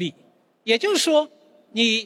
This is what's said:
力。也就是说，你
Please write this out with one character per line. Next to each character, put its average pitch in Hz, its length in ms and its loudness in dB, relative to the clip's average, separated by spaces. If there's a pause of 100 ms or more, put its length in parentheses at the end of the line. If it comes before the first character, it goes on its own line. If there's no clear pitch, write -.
力。 170 140 -6 (480)
也 226 160 0
就 403 140 -2
是 359 40 0
说， 302 320 0 (440)
你 226 340 0